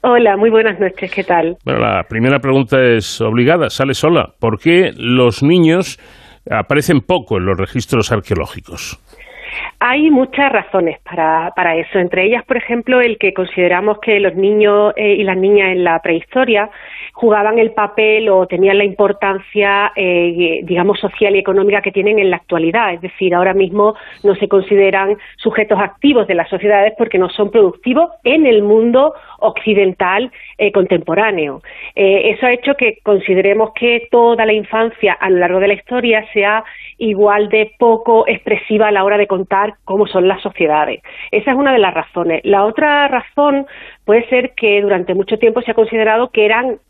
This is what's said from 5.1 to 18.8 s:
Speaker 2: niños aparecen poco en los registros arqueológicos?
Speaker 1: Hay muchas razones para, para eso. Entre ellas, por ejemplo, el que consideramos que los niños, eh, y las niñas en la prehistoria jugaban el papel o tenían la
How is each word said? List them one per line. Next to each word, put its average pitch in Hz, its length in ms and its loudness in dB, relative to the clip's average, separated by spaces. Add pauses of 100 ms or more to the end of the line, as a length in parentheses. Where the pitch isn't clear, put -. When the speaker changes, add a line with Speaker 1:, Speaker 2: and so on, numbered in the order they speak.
Speaker 2:
niños 170 560 2 (500)
aparecen 143 520 0
poco 117 380 -2
en 90 80 -2
los 92 120 -2
registros 113 540 -2
arqueológicos? - 920 -8 (760)
Speaker 1:
Hay 294 300 0
muchas 262 420 0
razones 185 500 -2
para, 160 540 -2
para 170 200 0
eso. 165 220 -4
Entre 180 260 -2
ellas, 226 220 -2
por 247 100 -2
ejemplo, 240 440 -2
el 233 180 0
que 190 140 -2
consideramos 185 680 -2
que 208 200 0
los 185 140 0
niños, 208 640 2
eh, 208 180 0
y 214 100 -2
las 185 120 -2
niñas 190 340 2
en 180 120 -2
la 165 180 0
prehistoria 208 680 -2 (420)
jugaban 214 460 0
el 220 140 2
papel 214 560 0
o 185 180 2
tenían 190 300 2
la 202 80 2